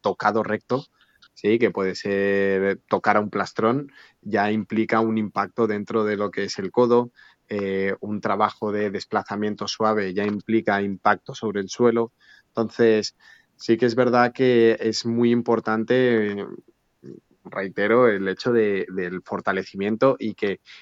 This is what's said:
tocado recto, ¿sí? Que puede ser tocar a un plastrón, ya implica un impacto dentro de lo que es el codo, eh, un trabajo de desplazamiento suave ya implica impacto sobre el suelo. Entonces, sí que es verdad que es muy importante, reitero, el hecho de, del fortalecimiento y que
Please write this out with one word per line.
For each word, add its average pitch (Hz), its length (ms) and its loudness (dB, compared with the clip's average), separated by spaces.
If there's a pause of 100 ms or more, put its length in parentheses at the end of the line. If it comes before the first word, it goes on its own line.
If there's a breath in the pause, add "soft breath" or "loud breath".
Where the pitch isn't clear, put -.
tocado 107 400 0
recto, 110 460 -4 (480 soft breath)
¿sí? 110 240 2
Que 113 100 4
puede 95 240 -2
ser 98 840 0 (100)
tocar 104 280 2
a - 20 4
un 104 100 -4
plastrón, 110 600 -2 (300 loud breath)
ya 104 300 -2
implica 110 500 -2
un 110 180 0
impacto 107 480 -4
dentro 107 360 -2
de 104 140 -2
lo 101 140 -4
que 98 140 -6
es - 120 -10
el 95 140 -8
codo, 120 400 2 (360 soft breath)
eh, 98 520 -4
un 104 220 -8
trabajo 104 500 -2
de 104 180 -2
desplazamiento 101 800 -4
suave 107 480 -2
ya 101 100 -2
implica 104 560 0
impacto 101 540 -2
sobre 104 260 -4
el 95 80 -6
suelo. 117 420 2 (360 soft breath)
Entonces, 110 680 2 (420 soft breath)
sí 113 200 2
que 127 80 2
es 117 100 2
verdad 123 380 4
que 117 460 4
es 110 260 -4
muy 120 260 2
importante, 113 1120 0 (1000)
reitero, 104 640 0
el 98 200 0
hecho 95 240 -4
de, 104 380 2
del 92 320 -6
fortalecimiento 104 960 -2
y 110 160 -6
que 98 280 -4 (200 loud breath)